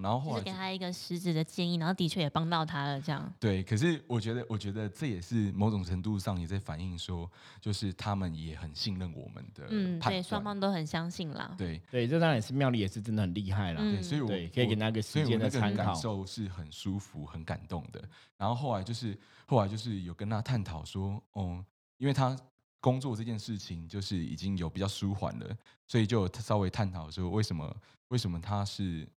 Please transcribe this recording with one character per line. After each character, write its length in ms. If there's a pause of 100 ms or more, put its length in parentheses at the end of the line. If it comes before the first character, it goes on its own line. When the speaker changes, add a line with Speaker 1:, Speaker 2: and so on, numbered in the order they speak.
Speaker 1:
然 100
后 80
后 120
来 40
Speaker 2:
就 40
是 60
给 60
他 200
一 80
个 120
实 280
质 120
的 120
建 260
议， 60
然 120
后 60
的 160
确 120
也 80
帮 200
到 160
他 200
了， 140
这 120
样。 280
Speaker 1:
对， 220
可 160
是 300
我 120
觉 140
得， 160
我 80
觉 140
得 180
这 160
也 160
是 300
某 180
种 140
程 180
度 160
上 240
也 60
在 100
反 220
映 180
说， 320 (320)
就 100
是 220
他 220
们 180
也 220
很 180
信 240
任 160
我 160
们 240
的 160
Speaker 2:
嗯， 300
Speaker 1:
判 120
断。 40
Speaker 2:
对， 80
双 200
方 160
都 120
很 160
相 240
信 200
啦。 280
Speaker 1:
对。 200 (120)
Speaker 3:
对， 160
这 120
当 100
然 80
也 40
是 120
妙 180
丽 80
也 80
是 120
真 160
的 60
很 140
厉 160
害 220
啦。 100
Speaker 2:
嗯。 100
Speaker 1:
对， 80
所 160
以 40
我， 60
Speaker 3:
对， 200
可 140
以 40
给 100
他 140
个 100
时 240
间 140
的 100
参 120
考。 0
Speaker 1:
所 0
以 20
我 80
那 80
个 60
感 120
受 300
是 240
很 220
舒 260
服 60
服、 220
很 180
感 240
动 240
的。 100 (360)
然 100
后 80
后 200
来 80
就 100
是， 240 (280)
后 160
来 60
就 80
是 280
有 100
跟 160
他 120
探 220
讨 220
说， 360 (140)
嗯， 280 (340)
因 100
为 60
他 220 (440)
工 200
作 160
这 80
件 140
事 200
情 300
就 140
是 160
已 180
经 220
有 120
比 100
较 80
舒 260
缓 260
了， 180 (300)
所 120
以 80
就 280
稍 220
微 120
探 200
讨 220
说 180
为 140
什 120
么， 200 (320)
为 100
什 140
么 100
他 240
是， 520